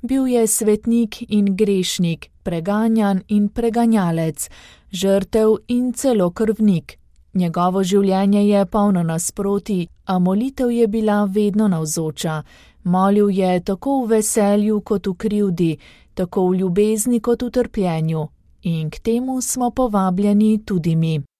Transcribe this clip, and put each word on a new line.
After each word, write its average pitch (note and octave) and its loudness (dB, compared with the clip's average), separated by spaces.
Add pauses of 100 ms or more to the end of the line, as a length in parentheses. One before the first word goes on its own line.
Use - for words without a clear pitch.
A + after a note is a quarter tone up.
Bil C4 0
je A#3 2
svetnik A3 0
in G3+ 2
grešnik, F#3 -2 (140)
preganjan G3+ 0
in G#3 2
preganjalec, G#3+ 0 (420)
žrtev G3 2 (100)
in B3 -2
celo A3 0
krvnik. G#3 -2 (340)
Njegovo F3+ 0
življenje G3 2
je G3+ 4
polno G3+ 0
nasprotij, F#3 -4 (180)
a F#3 -2
molitev A#3+ 0
je A#3 2
bila G#3 0
vedno G#3 0
navzoča. D#3 -4 (400)
Molil G3 2
je F#3 2
tako C4 -2
v A3+ -4
veselju G#3 2
kot G3+ -2
v F#3+ -2
krivdi, F3+ 0 (360)
tako F#3 -2
v F#3 2
ljubezni G#3+ 0
kot A#3 -2
v B3 -6
trpljenju. E3 -2 (340)
In D#3+ -4
k - -14
temu B3+ -2
smo B3 -4
povabljeni G#3 2
tudi E3+ -2
mi. D#3+ 0 (180)